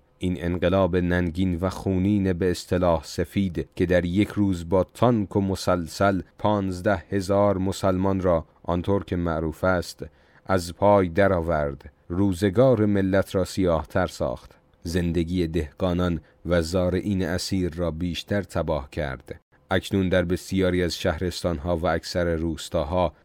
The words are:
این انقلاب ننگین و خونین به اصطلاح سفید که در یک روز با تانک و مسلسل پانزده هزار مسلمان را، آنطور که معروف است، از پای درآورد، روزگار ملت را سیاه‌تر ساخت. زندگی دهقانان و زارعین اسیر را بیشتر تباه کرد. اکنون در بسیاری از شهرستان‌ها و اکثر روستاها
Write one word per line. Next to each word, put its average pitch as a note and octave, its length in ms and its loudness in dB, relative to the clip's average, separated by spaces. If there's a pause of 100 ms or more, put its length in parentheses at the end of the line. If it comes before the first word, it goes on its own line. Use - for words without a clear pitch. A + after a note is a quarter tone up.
(200)
این F2+ 260 -2
انقلاب F2+ 500 2
ننگین F2+ 640 0
و F#2 80 0
خونین F#2+ 640 0
به F2+ 180 0
اصطلاح F2 520 0
سفید F2 720 -4
که F#2+ 100 0
در F2 200 2
یک F#2+ 220 2
روز F#2+ 420 -2
با F#2 140 2
تانک A#2 520 0
و G#2 60 0
مسلسل F#2 800 0 (160)
پانزده F#2+ 720 -2
هزار G2 460 2
مسلمان F#2+ 640 0
را، E2+ 240 2 (180)
آنطور F2+ 400 0
که - 120 -6
معروف D#2+ 480 -2
است، F2+ 420 -2 (400)
از F2 280 -2
پای G2 360 4
درآورد، E2 800 0 (180)
روزگار G2+ 760 2
ملت G2 500 2
را F#2 100 2
سیاه‌تر F2 640 0
ساخت. - 440 -6 (320)
زندگی E2+ 640 0
دهقانان F2 720 -2 (260)
و E2+ 160 2
زارعین F#2 640 0
اسیر F2+ 500 -2
را E2+ 180 -4
بیشتر F2 500 -4
تباه D#2 480 -4
کرد. C2+ 500 -8 (320)
اکنون F#2+ 380 0
در F2+ 160 2
بسیاری F2+ 580 0
از E2 120 -2
شهرستان‌ها E2+ 840 -2
و E2 100 -2
اکثر E2+ 480 -2
روستاها E2 800 -2 (120)